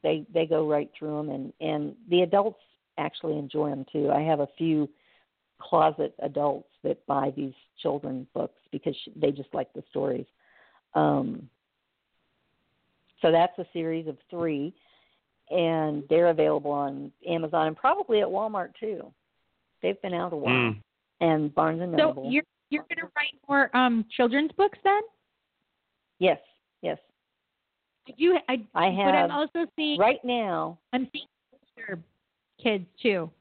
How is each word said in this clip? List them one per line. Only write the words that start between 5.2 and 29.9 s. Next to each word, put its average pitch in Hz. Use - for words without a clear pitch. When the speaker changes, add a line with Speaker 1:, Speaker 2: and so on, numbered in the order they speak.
Speaker 1:
closet 160
adults 143
that -
buy 139
these 135
children's 139
books -
because 147
sh-, -
they 151
just 139
like 143
the 151
stories. 139
Um, 147
so 165
that's 170
a 175
series 165
of 139
three, 165
and 156
they're 170
available 151
on 143
Amazon 160
and 156
probably 262
at 196
Walmart, 196
too. 214
They've 196
been 180
out 175
a 165
while. 131
Speaker 2:
Mm. 117
Speaker 1:
And 156
Barnes 160
and 180
Noble. 302
Speaker 3:
So 247
you're, 285
you're 302
gonna 330
write 294
more, 277
um, 240
children's 269
books 403
then? 403
Speaker 1:
Yes, 180
yes. 156
Speaker 3:
I 254
do, 339
I, 254
Speaker 1:
I 269
Speaker 3:
but -
I'm 180
Speaker 1:
have 180
Speaker 3:
also 311
seeing 302